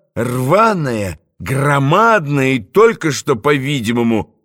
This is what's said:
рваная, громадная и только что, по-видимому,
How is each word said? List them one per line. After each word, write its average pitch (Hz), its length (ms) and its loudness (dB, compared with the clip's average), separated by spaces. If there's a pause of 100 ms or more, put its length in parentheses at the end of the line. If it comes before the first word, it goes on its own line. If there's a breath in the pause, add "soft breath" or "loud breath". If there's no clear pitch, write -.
(160)
рваная, 127 1040 -2 (200)
громадная 143 1120 0
и 131 60 -2
только 196 520 2
что, 135 240 -2
по-видимому, 120 1080 -2